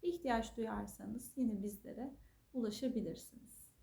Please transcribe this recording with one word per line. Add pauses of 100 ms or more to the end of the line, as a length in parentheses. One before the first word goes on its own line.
İhtiyaç
duyarsanız
yine
bizlere (380)
ulaşabilirsiniz. (120)